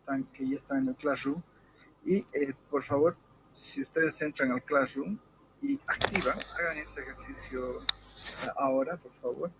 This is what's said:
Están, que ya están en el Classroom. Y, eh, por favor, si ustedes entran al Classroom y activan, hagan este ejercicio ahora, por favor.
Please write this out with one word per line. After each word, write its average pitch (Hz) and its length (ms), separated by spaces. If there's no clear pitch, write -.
Están, 135 240
que - 240
ya 139 80
están 139 220
en 131 100
el 127 80
Classroom. 143 440
Y, 190 280
eh, 143 200
por 143 140
favor, - 340
si - 300
ustedes - 400
entran 147 280
al 123 140
Classroom 143 560
y 277 240
activan, - 520
hagan 165 180
este 147 240
ejercicio 131 800
ahora, 135 420
por - 160
favor. 139 460